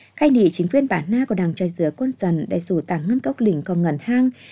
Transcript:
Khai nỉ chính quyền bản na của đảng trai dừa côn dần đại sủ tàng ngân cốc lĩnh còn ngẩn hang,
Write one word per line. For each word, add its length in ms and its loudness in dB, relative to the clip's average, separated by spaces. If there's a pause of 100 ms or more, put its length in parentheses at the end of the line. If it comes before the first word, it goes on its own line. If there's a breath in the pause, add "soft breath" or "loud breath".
(160 soft breath)
Khai 140 2
nỉ 200 6
chính 180 -2
quyền 200 2
bản 200 -2
na 220 0
của 60 0
đảng 180 0
trai 160 -2
dừa 220 -2
côn 200 -4
dần 380 -2
đại 100 -2
sủ 220 -2
tàng 260 -4
ngân 120 0
cốc 200 -6
lĩnh 220 2
còn 200 -2
ngẩn 200 0
hang, 280 2 (220 loud breath)